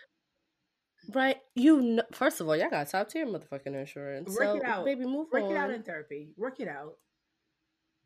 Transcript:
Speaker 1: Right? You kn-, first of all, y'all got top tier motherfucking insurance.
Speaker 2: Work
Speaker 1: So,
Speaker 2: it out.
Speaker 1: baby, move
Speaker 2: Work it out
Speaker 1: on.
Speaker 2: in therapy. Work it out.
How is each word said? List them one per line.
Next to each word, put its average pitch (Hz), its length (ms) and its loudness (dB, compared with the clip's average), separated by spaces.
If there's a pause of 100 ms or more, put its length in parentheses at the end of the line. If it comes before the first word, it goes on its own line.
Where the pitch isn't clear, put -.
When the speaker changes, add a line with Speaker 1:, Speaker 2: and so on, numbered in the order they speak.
(1160)
Speaker 1:
Right? 262 220 4 (180)
You 285 260 8
kn-, 233 220 4 (100)
first 302 280 0
of 165 80 -2
all, 156 80 4
y'all 185 140 2
got 147 180 -2
top 202 200 -2
tier 320 180 -4
motherfucking 143 480 -8
insurance. 143 540 -10
Speaker 2:
Work 196 100 -4
Speaker 1:
So, 302 200 2
Speaker 2:
it 277 60 -4
out. 214 200 -2
Speaker 1:
baby, 254 220 -2
move 285 260 -4
Speaker 2:
Work 214 180 0
it - 60 -2
out 285 140 -2
Speaker 1:
on. 240 60 -6
Speaker 2:
in 220 60 -12
therapy. 151 540 -12
Work 262 240 -8
it 208 80 -6
out. 147 280 -12 (1080)